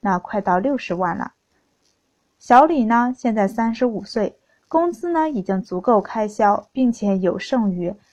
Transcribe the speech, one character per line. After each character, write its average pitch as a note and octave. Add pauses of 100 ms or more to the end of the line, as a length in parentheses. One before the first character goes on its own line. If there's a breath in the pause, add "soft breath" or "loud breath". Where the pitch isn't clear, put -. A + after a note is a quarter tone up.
那 F#3+
快 -
到 F#3
六 C4
十 -
万 F3
了。 - (1040)
小 B3+
李 D#4
呢， A#3+
现 A#3+
在 G#3
三 A3+
十 B3+
五 A3
岁， - (320)
工 E4+
资 E4+
呢， D#4+
已 B3
经 F#3+
足 F#3
够 G#3
开 G#3+
销， G#3
并 B3+
且 G3+
有 F#3
剩 G#3+
余， F3+ (180 soft breath)